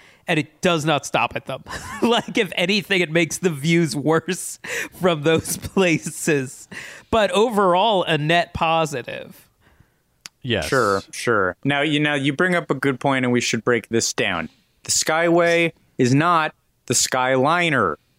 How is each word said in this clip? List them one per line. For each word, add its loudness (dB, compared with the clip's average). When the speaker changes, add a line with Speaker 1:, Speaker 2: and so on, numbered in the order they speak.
Speaker 1:
and 0
it -6
does 2
not 0
stop -2
at -8
them. -10
<laughs> -8
Like, 0
if -2
anything, 0
it 0
makes 0
the 0
views 2
worse -2
<laughs> -10
from 2
those 0
places. -2
But 2
overall, 2
a 0
net 0
positive. -4
Speaker 2:
Yes. -2
Speaker 3:
Sure, 2
sure. 0
Now, 0
you 0
know, 0
you -2
bring 0
up -4
a 0
good -2
point, 0
and 0
we 2
should -2
break 0
this -2
down. -2
The -14
Skyway 2
is 4
not 2
the -2
Skyliner. 2